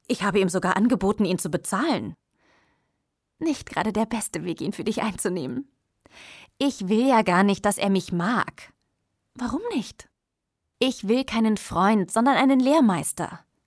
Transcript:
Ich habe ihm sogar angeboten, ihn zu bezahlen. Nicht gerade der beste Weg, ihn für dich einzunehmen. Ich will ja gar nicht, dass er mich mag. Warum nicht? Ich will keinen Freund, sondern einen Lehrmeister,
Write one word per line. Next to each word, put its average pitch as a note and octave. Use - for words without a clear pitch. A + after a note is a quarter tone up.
Ich -
habe G3+
ihm F#3
sogar F3+
angeboten, G#3
ihn F3+
zu -
bezahlen. F#3
Nicht D#4
gerade G3+
der G#3+
beste G#3
Weg, E3+
ihn -
für E3
dich -
einzunehmen. F3+
Ich C4
will A3
ja A3+
gar F3+
nicht, G3
dass F#3+
er G3
mich F#3+
mag. F3
Warum B3
nicht? -
Ich B3
will B3
keinen A3
Freund, F#3+
sondern A#3+
einen C4+
Lehrmeister, A#3